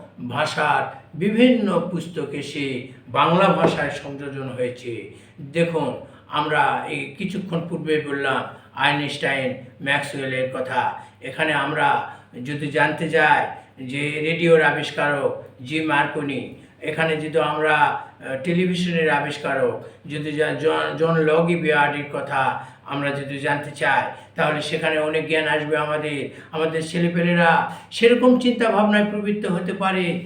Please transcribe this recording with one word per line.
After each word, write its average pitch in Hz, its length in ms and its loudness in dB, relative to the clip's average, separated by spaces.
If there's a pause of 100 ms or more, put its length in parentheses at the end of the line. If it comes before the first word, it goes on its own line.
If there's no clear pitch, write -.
(300)
ভাষার 143 680 0 (140)
বিভিন্ন 208 800 4
পুস্তকে 147 520 -6
সে 135 440 -6 (200)
বাংলা 165 400 4
ভাষায় 160 420 2 (140)
সংযোজন 139 460 -8
হয়েছে। 120 600 -6 (300)
দেখুন, 151 520 -2 (340)
আমরা 147 600 0
এই 139 280 -8
কিছুক্ষণ 170 520 -4
পূর্বে 156 380 -2
বললাম 139 360 -2 (320)
আইনস্টাইন, 139 800 0 (280)
ম্যাক্সওয়েলের 139 720 -2
কথা। 127 460 -4 (220)
এখানে 156 320 -2
আমরা 143 560 0 (360)
যদি 147 220 -6
জানতে 151 420 0
যাই 156 380 4 (380)
যে 143 240 -4
রেডিওর 160 520 4
আবিষ্কারক 147 840 0 (220)
জি 156 160 -4
মার্কনি, 143 720 -2 (280)
এখানে 156 360 -2
যদি 151 200 -2
আমরা, 151 380 2
আহ, 139 680 -2
টেলিভিশনের 175 680 0
আবিষ্কারক, 143 720 -2 (280)
যদি 151 220 -6
যা-, 147 240 0
জন, 156 420 0
জন 165 200 4
লগি 165 380 4
বেয়ার্ডের 147 480 2 (100)
কথা 135 520 -2 (200)
আমরা 143 260 -2
যদি 139 280 -6
জানতে 143 320 -2
চাই, 135 400 0 (240)
তাহলে 151 260 0
সেখানে 160 380 -2
অনেক 156 280 0
জ্ঞান 156 200 0
আসবে 151 300 0
আমাদের। 151 520 -2 (220)
আমাদের 160 360 -2
ছেলেপেলেরা 170 840 2 (200)
সেরকম 247 480 6
চিন্তা 233 300 2
ভাবনায় 208 360 4
প্রবৃত্ত 208 400 -2
হতে 180 280 -2
পারে, 185 520 0